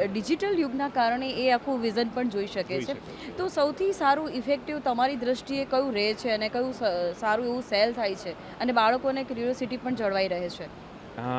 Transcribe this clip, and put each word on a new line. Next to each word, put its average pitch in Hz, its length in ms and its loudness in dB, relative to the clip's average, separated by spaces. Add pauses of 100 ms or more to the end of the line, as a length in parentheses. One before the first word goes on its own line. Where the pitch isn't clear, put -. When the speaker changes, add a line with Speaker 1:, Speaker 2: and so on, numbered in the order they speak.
(120)
Speaker 1:
ડિજિટલ 330 460 0
યુગના 277 300 0
કારણે 254 420 2
એ 254 200 2
આખું 247 300 2
વિઝન 226 340 0
પણ 247 140 0
જોઈ 202 180 -2
શકે 185 280 -4
Speaker 2:
જોઈ - 80 0
Speaker 1:
છે. - 40 -6
Speaker 2:
શકે - 460 -8
છે. - 40 -12
Speaker 1:
તો 370 120 0
સૌથી 302 440 2
સારું 294 400 2
ઇફેક્ટિવ 277 460 -2
તમારી 262 380 2
દ્રષ્ટિએ 254 480 -2
કયું 269 280 2
રહે 208 220 2
છે 233 160 -2
અને 214 180 0
કયું 247 240 0
સ-, 175 480 0
સારું 226 260 2
એવું 247 160 -2
સેલ 214 300 4
થાય 220 220 0
છે 180 160 -8
અને - 420 -4
બાળકોને 254 520 4
ક્યુરિયોસિટી 247 520 -2
પણ 247 180 -4
જળવાઈ 196 340 2
રહે 175 200 -2
છે? 170 160 -10
Speaker 2:
અ, - 560 -14 (180)